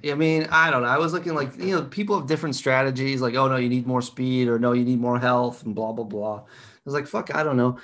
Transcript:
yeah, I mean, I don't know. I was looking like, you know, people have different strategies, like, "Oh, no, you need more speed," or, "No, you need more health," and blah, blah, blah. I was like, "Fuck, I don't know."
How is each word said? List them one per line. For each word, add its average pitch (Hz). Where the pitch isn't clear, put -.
yeah, 147
I -
mean, 160
I 160
don't 131
know. 120
I 131
was 160
looking 170
like, 139
you 185
know, 151
people 202
have 147
different 151
strategies, 135
like, 120
"Oh, 135
no, 131
you 123
need 123
more 127
speed," 127
or, 117
"No, 123
you 123
need 123
more 123
health," 123
and 110
blah, 110
blah, 113
blah. 104
I -
was 139
like, 143
"Fuck, -
I 151
don't 151
know." 123